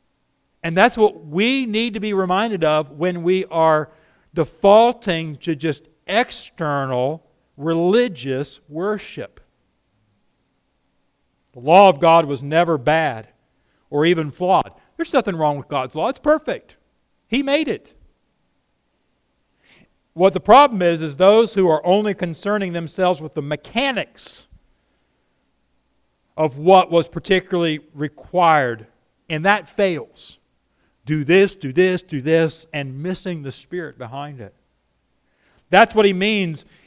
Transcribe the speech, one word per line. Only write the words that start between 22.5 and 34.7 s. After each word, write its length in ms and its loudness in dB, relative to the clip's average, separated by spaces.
themselves 480 -4
with 120 -12
the 80 -6
mechanics 1040 -8
of 200 -4
what 320 4
was 180 0
particularly 720 -4
required, 960 -2
and 160 -6
that 240 0
fails. 680 -6
Do 180 -4
this, 300 4
do 180 -10
this, 300 0
do 200 -8
this, 520 0
and 300 -10
missing 400 -8
the 80 -10
spirit 460 -14
behind 420 -14
it. 140 -18